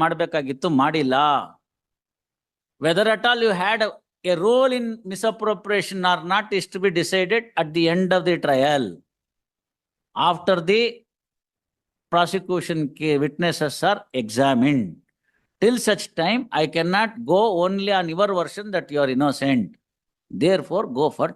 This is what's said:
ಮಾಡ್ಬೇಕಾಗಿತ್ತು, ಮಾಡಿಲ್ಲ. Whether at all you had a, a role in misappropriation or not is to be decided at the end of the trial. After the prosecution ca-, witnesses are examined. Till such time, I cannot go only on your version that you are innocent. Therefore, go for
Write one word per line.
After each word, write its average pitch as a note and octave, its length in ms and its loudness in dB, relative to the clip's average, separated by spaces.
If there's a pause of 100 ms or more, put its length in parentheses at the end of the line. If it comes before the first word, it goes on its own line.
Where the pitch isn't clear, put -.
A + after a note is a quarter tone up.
ಮಾಡ್ಬೇಕಾಗಿತ್ತು, D#3+ 680 -2
ಮಾಡಿಲ್ಲ. C#3+ 440 2 (1700)
Whether E3+ 300 2
at G#3+ 120 -6
all A#3+ 200 2
you A3 40 4
had G3+ 320 0
a, G#3 80 -2 (340)
a F3+ 120 2
role B3 360 4
in A#3+ 140 -4 (180)
misappropriation G#3 960 -4 (120)
or E3 120 -2
not G#3 280 -2
is F#3 160 -2
to F#3+ 120 -10
be G3 100 2
decided F#3 540 0 (120)
at D#3 180 -2
the E3+ 140 2
end F3+ 240 2
of F3+ 120 2
the E3+ 140 2
trial. C#3 480 2 (1300)
After E3+ 440 2
the G3 200 2 (1300)
prosecution F3 840 -2
ca-, D3+ 220 0
witnesses D3+ 720 -2
are G3+ 100 -2 (120)
examined. B2 840 2 (640)
Till A#3 180 2
such - 360 -2
time, G#3 360 -2
I D#3 160 0
cannot F3+ 600 -2
go F3 140 4 (240)
only G3 280 -2
on F#3 160 0
your G3 260 0
version F#3 360 -6
that E3 200 -4
you C#3+ 120 0
are C3+ 80 0
innocent. C3+ 680 0 (540)
Therefore, E3+ 560 -2
go C#3+ 240 -2
for D3+ 260 -4